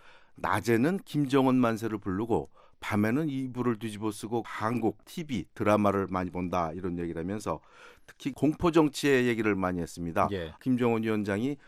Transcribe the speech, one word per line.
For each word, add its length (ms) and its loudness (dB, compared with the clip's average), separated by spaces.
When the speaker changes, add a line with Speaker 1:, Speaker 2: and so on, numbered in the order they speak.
Speaker 1:
낮에는 640 2
김정은 560 2
만세를 440 0
부르고 520 -2
밤에는 480 2
이불을 500 -2
뒤집어 340 -6
쓰고 340 -6
한국 600 -2
티비, 480 -8
드라마를 560 2
많이 200 -2
본다, 420 -2
이런 260 -6
얘기를 220 -6
하면서 400 -6
특히 240 -8
공포 400 0
정치의 560 4
얘기를 300 2
많이 240 -2
했습니다. 500 -2
Speaker 2:
예. 300 -6
Speaker 1:
김정은 420 2
위원장이 540 -2